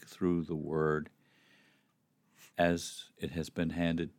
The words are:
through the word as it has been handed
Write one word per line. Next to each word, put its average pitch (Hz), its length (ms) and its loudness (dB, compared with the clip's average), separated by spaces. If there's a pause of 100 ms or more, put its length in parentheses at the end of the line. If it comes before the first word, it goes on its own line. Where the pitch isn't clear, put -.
through 87 380 0
the 82 100 -4
word 78 560 0 (1500)
as 85 480 2 (140)
it 80 120 -6
has 80 180 -4
been 82 220 -2
handed 82 480 0